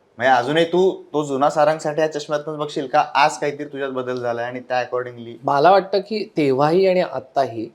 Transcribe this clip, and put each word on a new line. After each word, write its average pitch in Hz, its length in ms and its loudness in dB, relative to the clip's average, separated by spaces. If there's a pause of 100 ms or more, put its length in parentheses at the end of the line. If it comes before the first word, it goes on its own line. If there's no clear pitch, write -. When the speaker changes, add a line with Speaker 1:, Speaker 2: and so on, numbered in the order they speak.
(160)
Speaker 1:
म्हणजे 123 160 4
अजूनही 143 320 2
तू 180 380 0
तो 151 220 -4
जुना 139 260 2
सारंगसाठी 156 500 0
या 156 120 0
चष्म्यातून 151 460 -6
बघशील 147 280 -6
का 147 180 2 (100)
आज 151 220 2
काहीतरी 147 280 -4
तुझ्यात 139 260 -8
बदल 127 300 -6
झालाय 117 240 -4
आणि 123 160 -8
त्या 123 220 -2
accordingly? 120 500 -8 (120)
Speaker 2:
मला 143 260 4
वाटतं 196 280 2
की 214 380 -6
तेव्हाही 151 500 4
आणि 180 140 2
आत्ताही 131 760 -4